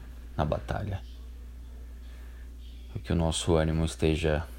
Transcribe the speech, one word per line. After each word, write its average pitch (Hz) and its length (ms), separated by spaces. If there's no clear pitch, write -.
na 78 100
batalha. 98 560
E - 40
que - 120
o 85 40
nosso 82 400
ânimo 80 300
esteja 78 640